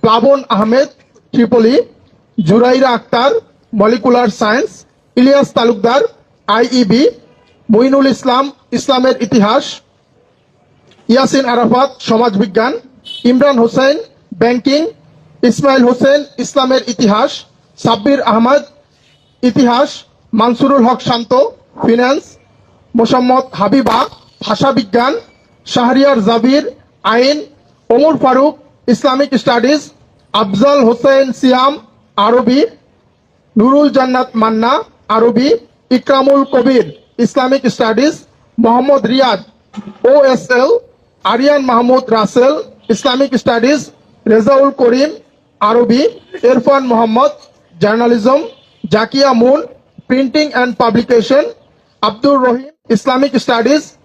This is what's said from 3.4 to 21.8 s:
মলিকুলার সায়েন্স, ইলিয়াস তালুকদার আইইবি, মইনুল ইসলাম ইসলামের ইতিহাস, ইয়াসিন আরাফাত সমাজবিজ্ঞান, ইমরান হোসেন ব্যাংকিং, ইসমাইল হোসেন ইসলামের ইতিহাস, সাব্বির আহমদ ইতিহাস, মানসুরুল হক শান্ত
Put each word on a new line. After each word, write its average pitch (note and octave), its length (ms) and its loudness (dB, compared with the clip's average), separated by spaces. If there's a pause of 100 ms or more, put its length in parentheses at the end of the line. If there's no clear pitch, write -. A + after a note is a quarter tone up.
মলিকুলার A#3 560 0 (100)
সায়েন্স, A#3 300 -2 (480)
ইলিয়াস C4+ 360 2
তালুকদার A#3 480 0 (460)
আইইবি, A#3+ 560 0 (680)
মইনুল C4 380 2
ইসলাম C4 380 -2 (260)
ইসলামের B3+ 440 0 (100)
ইতিহাস, G#3+ 380 0 (1500)
ইয়াসিন C4 360 0
আরাফাত A#3+ 440 0 (200)
সমাজবিজ্ঞান, A3+ 640 -2 (500)
ইমরান B3+ 360 2
হোসেন C4 360 0 (460)
ব্যাংকিং, B3 400 0 (600)
ইসমাইল C4+ 400 2
হোসেন C4 360 2 (240)
ইসলামের C4 400 -2 (100)
ইতিহাস, A3 380 0 (480)
সাব্বির A#3+ 400 0 (120)
আহমদ B3 320 2 (800)
ইতিহাস, B3 460 0 (440)
মানসুরুল A#3+ 540 0
হক B3 140 0
শান্ত A#3 300 -4 (540)